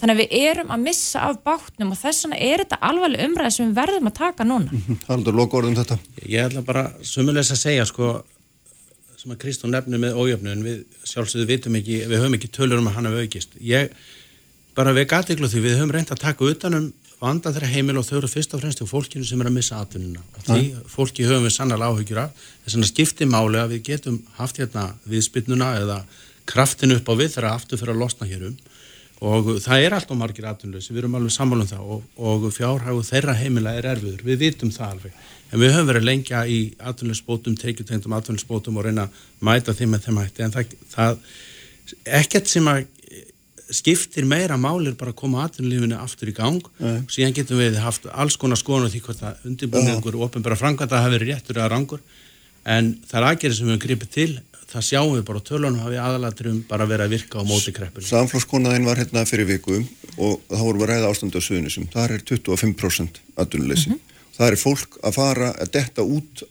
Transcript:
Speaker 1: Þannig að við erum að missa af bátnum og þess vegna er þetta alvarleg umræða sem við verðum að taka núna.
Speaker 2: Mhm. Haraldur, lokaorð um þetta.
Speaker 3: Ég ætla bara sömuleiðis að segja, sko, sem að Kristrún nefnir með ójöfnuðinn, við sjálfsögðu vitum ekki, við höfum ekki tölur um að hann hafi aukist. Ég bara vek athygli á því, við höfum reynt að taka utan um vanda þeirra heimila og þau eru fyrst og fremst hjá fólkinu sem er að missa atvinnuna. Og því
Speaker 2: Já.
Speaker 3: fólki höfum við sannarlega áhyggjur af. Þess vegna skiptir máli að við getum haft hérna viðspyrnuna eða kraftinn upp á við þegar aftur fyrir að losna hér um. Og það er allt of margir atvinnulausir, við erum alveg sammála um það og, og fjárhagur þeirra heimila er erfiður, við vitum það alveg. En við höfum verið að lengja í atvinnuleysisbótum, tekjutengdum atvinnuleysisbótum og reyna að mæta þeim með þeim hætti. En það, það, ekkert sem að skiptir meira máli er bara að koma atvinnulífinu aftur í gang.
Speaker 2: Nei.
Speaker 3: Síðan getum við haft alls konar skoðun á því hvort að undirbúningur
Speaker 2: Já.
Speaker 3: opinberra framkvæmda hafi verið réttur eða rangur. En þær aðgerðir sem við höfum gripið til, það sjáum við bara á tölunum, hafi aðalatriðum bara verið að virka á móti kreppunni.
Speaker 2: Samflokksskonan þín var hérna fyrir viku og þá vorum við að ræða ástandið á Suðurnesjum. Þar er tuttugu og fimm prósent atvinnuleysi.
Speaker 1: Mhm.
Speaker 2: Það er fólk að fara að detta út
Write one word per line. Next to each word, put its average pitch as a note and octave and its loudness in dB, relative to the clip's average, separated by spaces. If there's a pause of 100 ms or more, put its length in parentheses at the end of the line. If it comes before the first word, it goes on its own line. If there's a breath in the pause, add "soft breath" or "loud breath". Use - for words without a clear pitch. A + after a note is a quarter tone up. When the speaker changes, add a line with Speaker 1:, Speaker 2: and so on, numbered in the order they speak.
Speaker 1:
Þannig A3+ 6
að A3 6
við - -2 (160)
erum E4 -2
að A#3 0
missa - -2
af C#4 -2
bátnum C#4+ -2
og F#3 -6
þess D#4 -2
vegna D4+ -4
er E4 2
þetta - -4
alvarleg E4+ 2
umræða D#4+ 0
sem A#3 0
við G3+ 0
verðum D#4+ 2
að - -4
taka E4+ -2
núna. A3+ 2
Speaker 2:
Mhm. G#2+ -2
Haraldur, A#2 2
lokaorð A#2+ 4
um A#2+ 2
þetta. A#2+ 2 (280)
Speaker 3:
Ég A#2+ 0
ætla C3 -4
bara C3 0 (180)
sömuleiðis C#3 2
að - 0
segja, C#3 2
sko, A#2+ 0 (1080)
sem B2+ -14
að - -12
Kristrún B2+ -4
nefnir B2+ -2
með A#2+ 0
ójöfnuðinn, G#2+ 0
við A2+ -6 (260)
sjálfsögðu A#2 -2
vitum B2 0
ekki, A2 -2 (100)
við A2+ 2
höfum C3 4
ekki G#2 -6
tölur B2+ 2
um A#2 2
að G2+ -2
hann A#2 -2
hafi A#2 -2
aukist. - -10
Ég B2 2 (840 loud breath)
bara C3+ 4
vek C#3 4
athygli E3 0
á - -4
því, A2+ 2
við A#2+ 4
höfum D3 2
reynt D#3+ -2
að - -8
taka C#3 2
utan D#3+ 0
um D#3 0 (320)
vanda D#3 -2
þeirra C#3 -4
heimila C3+ 2
og - -6
þau C#3+ -2
eru C3+ -2
fyrst - -4
og C3+ -6
fremst D3 -4
hjá A2 -6
fólkinu C3+ -4
sem B2 -2
er A#2+ 0
að B2 2
missa A#2 -2
atvinnuna. F2+ -8 (140)
Og G2 -16
því A#2+ 6
Speaker 2:
Já. C3 -12 (140)
Speaker 3:
fólki C3 0
höfum B2 4
við A2 2
sannarlega A#2 0
áhyggjur G#2+ -2
af. D3 -12 (160 loud breath)
Þess G#2+ -6
vegna A2 4
skiptir D#3 2
máli A2 4
að A#2 0
við A2+ -6
getum C#3 -4 (180)
haft B2 -6
hérna A2 -4 (220)
viðspyrnuna B2 0 (100)
eða G2+ -2 (480 loud breath)
kraftinn C3 4
upp B2 0
á A2+ 2
við D3+ 2
þegar A2+ -2
aftur A#2+ -8
fyrir A2+ -4
að A2+ 0
losna A#2 -6
hér F#2 -8
um. C3 -16 (680 loud breath)
Og G#2+ 4 (160)
það C3+ 4
er F#3+ 2
allt F3 -6
of B2+ -2
margir A2 -6
atvinnulausir, G2+ -10
við A#2 -4
erum B2 -2
alveg A#2 0
sammála B2 2
um F#2+ -2
það G2+ -10
og, A2 -6 (180)
og A2 2 (100)
fjárhagur B2 -2
þeirra C#3 2
heimila A#2 0
er A#2+ -4
erfiður, G2+ -6
við C3 0
vitum C#3+ 0
það G#2+ -8
alveg. F#2+ -14 (400 loud breath)
En A2+ 4
við C3 8
höfum D#3+ 4
verið A#2 4
að A#2 4
lengja B2+ 0 (100)
í A#2 2 (180)
atvinnuleysisbótum, A#2 -6
tekjutengdum A2 -6
atvinnuleysisbótum A2 -4
og G#2 -2
reyna A2 0
að - -14 (260 loud breath)
mæta A#2 4
þeim A2+ 2
með G#2 -2
þeim G#2+ 0
hætti. G2+ -4
En A2 -2
það, A#2+ -6 (180)
það, A2+ 2 (1040 loud breath)
ekkert G3 2
sem D#3+ 6
að C#3 4 (960)
skiptir D#3+ 2
meira D#3 2
máli D3+ 0
er A#2+ -12
bara A#2+ -8
að - -20
koma C3+ 0
atvinnulífinu A#2+ -2
aftur A#2+ -8
í G2+ -6
gang. C#3+ 0 (220)
Speaker 2:
Nei. A#2 0 (120)
Speaker 3:
Síðan C3 2
getum B2+ 0
við A2+ 4
haft A#2 -4
alls C#3+ 0
konar C3 2
skoðun C3+ 0
á G2+ -2
því A#2 -6
hvort A2+ -10
að G#2+ -12
undirbúningur A#2 0
Speaker 2:
Já. A#2 0
Speaker 3:
opinberra A2+ -2
framkvæmda C3 2
hafi B2 4
verið A2+ -2
réttur B2+ -8
eða A2 2
rangur. C#3 -4 (640 soft breath)
En A2+ 2 (140)
þær B2 2
aðgerðir D3+ 0
sem A#2+ -2
við A#2 4
höfum - 0
gripið A#2 -4
til, D#3+ 2 (380)
það A2+ -6
sjáum C#3+ 2
við A2+ 0
bara G#2 -6
á G#2 -10
tölunum, C#3+ 0
hafi A#2+ -4
aðalatriðum A#2+ -2
bara G#2+ 0
verið G#2 2
að G#2+ 0
virka A2+ -4
á - -2
móti G2+ 0
kreppunni. F#2+ -12
Speaker 2:
Samflokksskonan B2 4
þín B2 4
var A#2+ 2
hérna A#2+ 0
fyrir G#2+ 2
viku F#2+ 0 (380)
og G#2 0 (100)
þá G#2 -2
vorum A2 2
við G#2+ 2
að A2+ 2
ræða A2+ 4
ástandið G2 -2
á F2 -2
Suðurnesjum. F2 -2
Þar A#2 2
er - -8
tuttugu A2+ 0
og - 0
fimm G#2+ 4
prósent E2+ -2 (180)
atvinnuleysi. C#3+ 0
Speaker 1:
Mhm. D#4+ -6 (340 loud breath)
Speaker 2:
Það A#2 4
er G#2 2
fólk - -2
að G2+ -2
fara B2+ 2
að - -6
detta B2 0
út D3 -2